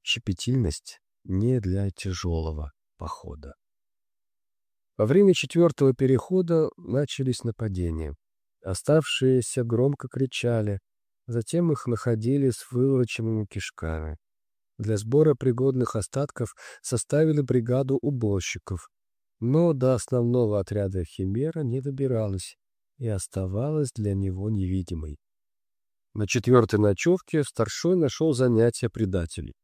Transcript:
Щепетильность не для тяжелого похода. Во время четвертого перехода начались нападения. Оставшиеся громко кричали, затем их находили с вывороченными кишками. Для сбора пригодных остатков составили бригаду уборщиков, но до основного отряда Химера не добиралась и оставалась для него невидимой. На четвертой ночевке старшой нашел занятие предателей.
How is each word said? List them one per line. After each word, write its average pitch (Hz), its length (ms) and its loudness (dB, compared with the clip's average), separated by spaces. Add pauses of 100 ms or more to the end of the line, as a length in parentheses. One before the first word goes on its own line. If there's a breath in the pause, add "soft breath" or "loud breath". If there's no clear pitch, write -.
Щепетильность - 960 -2 (260)
не 110 340 2
для 98 320 -2
тяжелого 80 800 -4 (260)
похода. 78 560 -14 (1400)
Во 107 80 2
время 185 300 6
четвертого 143 580 2
перехода 160 800 0
начались 131 680 -4
нападения. 87 720 -4 (480)
Оставшиеся 131 1000 0
громко 123 440 0
кричали, 117 720 -2 (480)
затем 160 440 0
их - 140 -2
находили 120 640 0
с - 220 -6
вывороченными 120 760 0
кишками. 80 720 -8 (600)
Для 107 180 -2
сбора 139 380 4
пригодных 127 600 0
остатков 127 600 -6 (260 loud breath)
составили 147 600 0
бригаду 127 600 0
уборщиков, 101 880 -4 (500)
но 156 340 2
до 127 220 2
основного 117 640 2
отряда 98 460 -2
Химера 127 560 -4
не 131 200 -4
добиралась 123 760 -4 (400)
и 117 100 -6
оставалась 107 840 -4
для 104 200 -2
него 98 360 -2
невидимой. 90 680 -4 (960)
На 104 140 -2
четвертой 120 520 6
ночевке 147 640 2
старшой 165 520 0
нашел 156 380 2
занятие 120 560 4
предателей. 92 640 -4 (100)